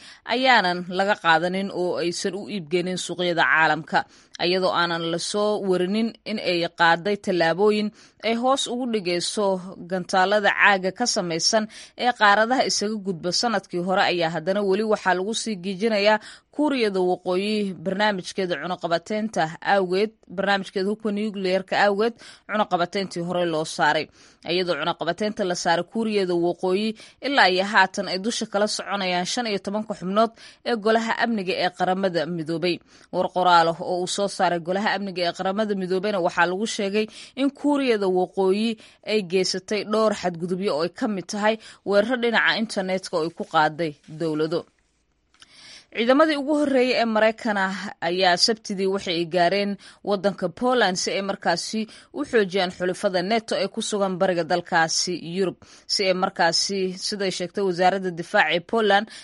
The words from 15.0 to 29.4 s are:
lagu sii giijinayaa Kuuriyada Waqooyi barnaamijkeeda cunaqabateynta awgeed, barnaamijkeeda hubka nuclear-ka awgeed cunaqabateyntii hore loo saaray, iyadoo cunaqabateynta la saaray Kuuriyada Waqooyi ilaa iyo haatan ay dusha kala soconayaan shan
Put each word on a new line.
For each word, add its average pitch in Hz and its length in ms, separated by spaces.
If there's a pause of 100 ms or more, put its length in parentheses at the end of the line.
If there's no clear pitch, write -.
lagu 190 200
sii 220 220
giijinayaa 202 640 (360)
Kuuriyada 247 460
Waqooyi 190 720
barnaamijkeeda 190 880
cunaqabateynta 180 800 (320)
awgeed, 196 360 (200)
barnaamijkeeda 190 600
hubka 214 200
nuclear-ka 190 720
awgeed 208 320 (320)
cunaqabateyntii 196 800
hore 175 200
loo 160 180
saaray, 156 420 (400)
iyadoo 175 320
cunaqabateynta 170 680
la 180 100
saaray 170 300
Kuuriyada 208 500
Waqooyi 185 540 (320)
ilaa 254 300
iyo 185 140
haatan 196 440
ay 175 100
dusha 214 280
kala 208 220
soconayaan 185 580
shan 240 200